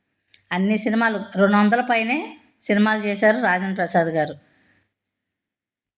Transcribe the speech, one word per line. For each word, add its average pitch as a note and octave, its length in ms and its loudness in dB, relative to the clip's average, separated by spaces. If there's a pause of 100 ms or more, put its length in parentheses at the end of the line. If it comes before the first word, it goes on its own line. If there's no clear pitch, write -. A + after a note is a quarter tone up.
(520)
అన్ని G3 260 0
సినిమాలు, A3 420 0 (160)
రెండు G3+ 200 4
వందల G#3 240 4
పైనే A#3+ 580 -2 (220)
సినిమాలు G#3+ 460 0
చేశారు G#3+ 360 2
రాజేంద్ర F#3+ 320 -2
ప్రసాద్ F3 340 0
గారు. D#3 260 -2 (1600)